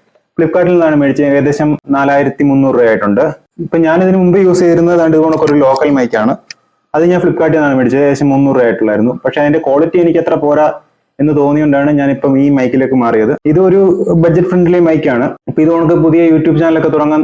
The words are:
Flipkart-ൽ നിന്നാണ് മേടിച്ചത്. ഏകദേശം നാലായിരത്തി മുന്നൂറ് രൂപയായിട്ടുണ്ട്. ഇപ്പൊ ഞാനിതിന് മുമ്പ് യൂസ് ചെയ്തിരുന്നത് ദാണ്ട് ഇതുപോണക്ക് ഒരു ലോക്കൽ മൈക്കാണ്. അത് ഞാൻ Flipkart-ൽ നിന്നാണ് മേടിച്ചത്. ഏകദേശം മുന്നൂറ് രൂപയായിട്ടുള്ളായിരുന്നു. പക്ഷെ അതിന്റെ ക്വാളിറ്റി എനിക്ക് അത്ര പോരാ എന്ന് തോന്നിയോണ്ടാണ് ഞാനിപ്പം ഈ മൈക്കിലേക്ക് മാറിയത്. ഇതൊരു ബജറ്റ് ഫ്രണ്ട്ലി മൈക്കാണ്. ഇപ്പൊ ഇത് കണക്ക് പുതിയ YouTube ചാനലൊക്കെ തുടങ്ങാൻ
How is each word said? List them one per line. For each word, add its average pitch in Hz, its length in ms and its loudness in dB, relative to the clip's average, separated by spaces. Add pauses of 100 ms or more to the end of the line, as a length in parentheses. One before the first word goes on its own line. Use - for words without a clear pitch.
(380)
Flipkart-ൽ 170 360 0
നിന്നാണ് 160 280 0
മേടിച്ചത്. 139 280 -2
ഏകദേശം 143 400 -2 (260)
നാലായിരത്തി 139 540 -2
മുന്നൂറ് 135 280 0
രൂപയായിട്ടുണ്ട്. 110 460 0 (400)
ഇപ്പൊ 165 220 -4
ഞാനിതിന് 185 360 0
മുമ്പ് 180 240 2
യൂസ് 180 180 2
ചെയ്തിരുന്നത് 170 360 2
ദാണ്ട് 160 180 2
ഇതുപോണക്ക് 160 300 0
ഒരു 147 160 0
ലോക്കൽ 135 340 0
മൈക്കാണ്. 117 360 -2 (600)
അത് 160 200 0
ഞാൻ 175 100 0
Flipkart-ൽ 160 340 0
നിന്നാണ് 143 220 0
മേടിച്ചത്. 131 240 0
ഏകദേശം 143 300 0
മുന്നൂറ് 135 260 0
രൂപയായിട്ടുള്ളായിരുന്നു. 110 540 0 (100)
പക്ഷെ 135 200 -2
അതിന്റെ 156 220 0
ക്വാളിറ്റി 160 380 0
എനിക്ക് 165 200 0
അത്ര 160 120 -2 (100)
പോരാ 147 220 2 (540)
എന്ന് 151 160 0
തോന്നിയോണ്ടാണ് 143 600 0
ഞാനിപ്പം 139 440 -2
ഈ - 20 2 (120)
മൈക്കിലേക്ക് 131 440 -2
മാറിയത്. 113 320 0 (180)
ഇതൊരു 185 300 2 (420)
ബജറ്റ് 175 280 0
ഫ്രണ്ട്ലി 180 360 2
മൈക്കാണ്. 147 400 0 (220)
ഇപ്പൊ 131 140 -4
ഇത് 156 100 2
കണക്ക് 165 320 0
പുതിയ 165 160 2 (100)
YouTube 156 300 0
ചാനലൊക്കെ 160 340 0
തുടങ്ങാൻ 151 300 0